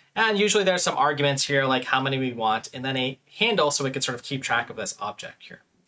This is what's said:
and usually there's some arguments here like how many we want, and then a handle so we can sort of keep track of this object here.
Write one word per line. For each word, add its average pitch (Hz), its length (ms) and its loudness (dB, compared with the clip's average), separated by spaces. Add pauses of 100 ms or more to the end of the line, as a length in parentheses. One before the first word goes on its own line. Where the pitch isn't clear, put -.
(140)
and 214 240 2
usually 202 260 2
there's 180 180 2
some - 140 0
arguments 143 480 2
here 139 200 2
like 131 200 2
how 135 160 2
many 135 160 -2
we 131 160 -2
want, 110 400 -2
and 127 120 -12
then 135 120 -2
a 131 220 -4 (200)
handle 190 320 2
so 139 140 -2
we 131 60 0
can 131 100 -6
sort 127 140 -4
of 117 80 -12
keep 135 200 -6
track 120 280 -2
of 107 60 -12
this 107 240 -6
object - 420 -10
here. - 180 -20 (280)